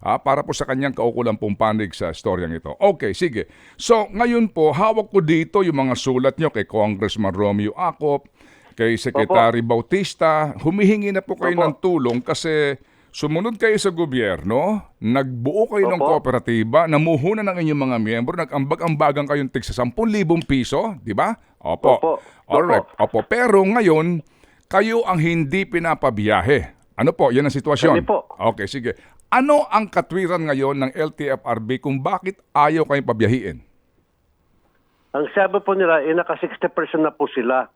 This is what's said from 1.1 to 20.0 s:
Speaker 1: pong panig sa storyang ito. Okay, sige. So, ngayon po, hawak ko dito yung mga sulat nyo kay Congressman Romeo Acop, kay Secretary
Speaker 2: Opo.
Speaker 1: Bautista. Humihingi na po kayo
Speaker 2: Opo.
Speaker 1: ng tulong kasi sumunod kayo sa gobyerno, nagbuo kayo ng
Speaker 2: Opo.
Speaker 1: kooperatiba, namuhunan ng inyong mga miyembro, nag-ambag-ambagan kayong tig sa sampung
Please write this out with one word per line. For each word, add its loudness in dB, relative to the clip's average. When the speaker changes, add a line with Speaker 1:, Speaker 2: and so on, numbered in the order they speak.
Speaker 1:
pong -4
panig -2
sa -6
storyang -4
ito. -10
Okay, 0
sige. -4
So, 0
ngayon 0
po, 2
hawak 0
ko 2
dito 0
yung 0
mga -2
sulat 0
nyo -2
kay -4
Congressman -2
Romeo 0
Acop, -2
kay 0
Secretary 2
Speaker 2:
Opo. 0
Speaker 1:
Bautista. 0
Humihingi 2
na -4
po -8
kayo 0
Speaker 2:
Opo. 2
Speaker 1:
ng -2
tulong 0
kasi -2
sumunod -4
kayo 2
sa 0
gobyerno, 0
nagbuo 0
kayo 2
ng 0
Speaker 2:
Opo. 2
Speaker 1:
kooperatiba, 2
namuhunan 0
ng -4
inyong 0
mga 0
miyembro, -2
nag-ambag-ambagan 0
kayong -2
tig -4
sa -10
sampung -2